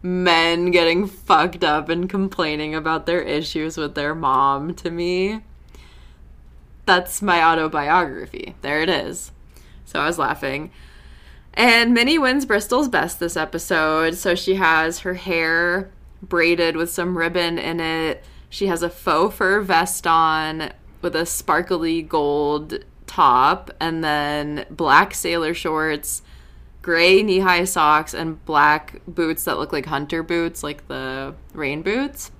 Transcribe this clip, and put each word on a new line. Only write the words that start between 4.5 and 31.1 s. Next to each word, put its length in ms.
to 160
me. 500
That's 360
my 200
autobiography. 1200
There 200
it 80
is. 420
So 160
I 60
was 120
laughing. 520
And 400
Minnie 260
wins 260
Bristol's 440
best 300
this 180
episode. 760
So 200
she 200
has 440
her 140
hair 760
braided 540
with 140
some 280
ribbon 400
in 220
it. 460
She 180
has 160
a 60
faux 460
fur 260
vest 440
on 680
with 140
a 100
sparkly 800
gold 800
top, 720
and 240
then 680
black 460
sailor 400
shorts, 680
gray 400
knee-high 400
socks, 500
and 320
black 640
boots 380
that 120
look 160
like 140
hunter 340
boots, 400
like 260
the 460